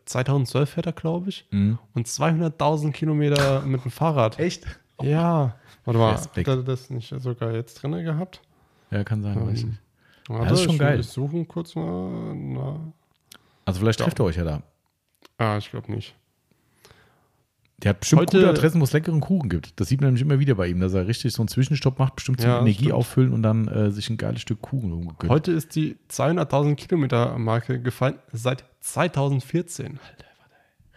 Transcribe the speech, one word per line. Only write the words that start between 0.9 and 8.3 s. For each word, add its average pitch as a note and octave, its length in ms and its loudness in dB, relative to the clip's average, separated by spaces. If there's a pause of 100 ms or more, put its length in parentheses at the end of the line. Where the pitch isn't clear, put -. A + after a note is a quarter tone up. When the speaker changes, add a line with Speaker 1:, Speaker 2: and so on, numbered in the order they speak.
Speaker 1:
glaub E3+ 360 -4
ich. - 240 -10
Speaker 2:
Mhm. G2+ 260 2 (160)
Speaker 1:
Und A#2 160 -4
zweihunderttausend D#3 840 0
Kilometer C#3+ 680 2
mit C3+ 240 -2
dem A#2+ 60 -6
Fahrrad. C#3+ 460 0
Speaker 2:
Echt? - 280 -4 (360)
Speaker 1:
Ja. D3+ 540 2 (300)
Warte A#2 120 2
mal, A2+ 140 6
Speaker 2:
Respekt. D3+ 380 -2
Speaker 1:
hat C3 80 2
er B2+ 60 -4
das B2+ 260 -4
nicht B2 320 -10
sogar A#2+ 320 -4
jetzt A#2 220 -8
drinne E3 280 -6
gehabt? E3 380 -6 (500)